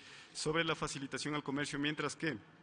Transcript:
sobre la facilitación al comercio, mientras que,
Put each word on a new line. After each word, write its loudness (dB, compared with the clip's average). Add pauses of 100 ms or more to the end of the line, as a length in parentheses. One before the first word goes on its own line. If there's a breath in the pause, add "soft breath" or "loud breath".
(340 loud breath)
sobre 2
la 4
facilitación -2
al 2
comercio, 0
mientras 0
que, 0 (260)